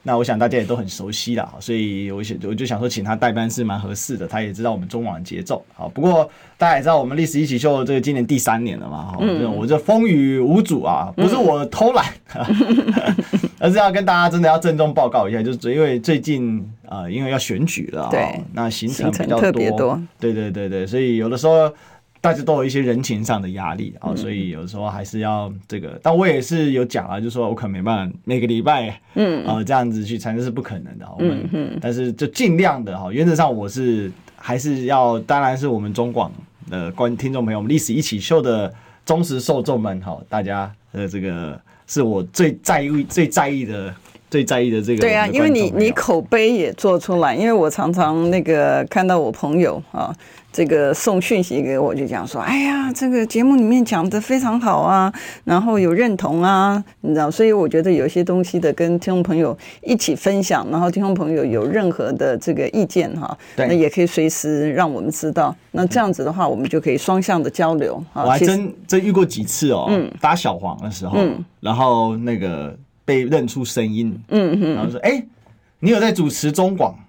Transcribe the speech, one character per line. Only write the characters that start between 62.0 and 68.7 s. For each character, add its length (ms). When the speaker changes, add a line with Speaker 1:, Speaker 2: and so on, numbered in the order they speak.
Speaker 2:
的 240
这 160
个 160
意 160
见 340
哈， 160
Speaker 1:
对。 120
Speaker 2:
那 60
也 160
可 120
以 40
随 240
时 440
让 180
我 80
们 100
知 220
道。 240
那 140
这 140
样 120
子 120
的 100
话， 140
我 80
们 120
就 120
可 120
以 60
双 240
向 200
的 80
交 260
流 280
啊。 100
Speaker 1:
我 60
还 100
真， 80
Speaker 2:
其 60
实 120